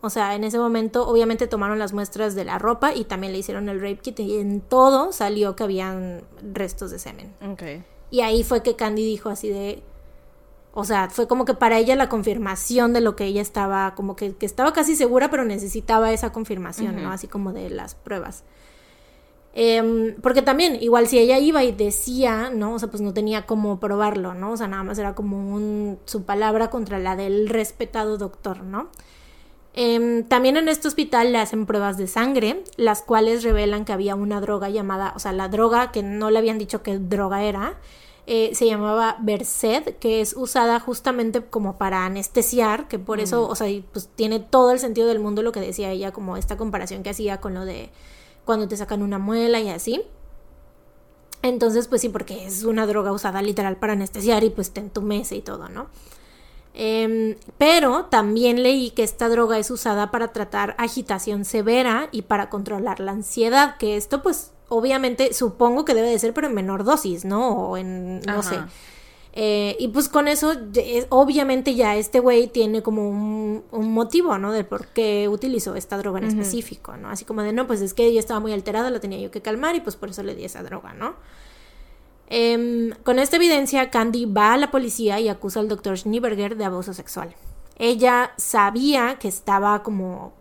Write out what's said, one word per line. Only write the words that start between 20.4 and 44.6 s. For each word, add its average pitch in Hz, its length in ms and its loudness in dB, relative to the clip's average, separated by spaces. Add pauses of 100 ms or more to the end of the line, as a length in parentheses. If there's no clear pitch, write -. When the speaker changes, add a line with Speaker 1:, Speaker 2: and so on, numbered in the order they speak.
Speaker 1:
también, 277 400 2
igual 233 260 4
si 247 120 4
ella 247 180 6
iba 294 260 4
y 247 100 0
decía, 226 760 -2
¿no? 220 240 -4
O 226 40 -4
sea, 226 100 -6
pues 208 120 -8
no 202 120 -4
tenía 214 320 -2
cómo 208 360 -2
probarlo, 202 520 -2
¿no? 190 180 -8
O 233 60 -6
sea, 220 120 -4
nada 190 140 -6
más 196 140 -8
era 202 160 -4
como 196 400 -6
un, 208 520 -4
su 202 180 -8
palabra 214 460 0
contra 202 300 -6
la 185 180 -4
del 202 320 0
respetado 214 680 -4
doctor, 190 460 -8
¿no? 202 260 -8 (840)
Em, 233 520 2
también 262 320 6
en 320 120 2
este 311 180 0
hospital 254 440 2
le 240 80 4
hacen 214 260 -2
pruebas 202 320 -2
de 190 100 -4
sangre, 247 560 0 (140)
las 220 240 2
cuales 226 420 2
revelan 214 420 2
que 220 80 -4
había 196 220 -2
una 202 260 -2
droga 202 280 -2
llamada, 196 460 -4
o 165 40 -12
sea, 196 140 -6
la 190 160 -4
droga 233 420 2
que 214 120 -4
no 208 260 -4
le 220 100 6
habían 220 180 0
dicho 208 260 -6
qué 196 140 -4
droga 196 460 -2
era, 208 340 -4 (500)
eh, 226 260 2
se 233 140 4
llamaba 214 520 2
Versed, 226 800 -2
que 220 220 2
es 214 160 -2
usada 240 420 2
justamente 240 640 -2
como 196 340 -4
para 190 280 0
anestesiar, 220 840 0
que 214 120 -6
por 208 200 -4
eso, 214 280 0
Speaker 2:
Mm. - 40 -4
Speaker 1:
o 214 40 -4
sea, 214 140 -2
y, 202 120 -4
pues, - 340 -12
tiene 220 240 0
todo 247 320 6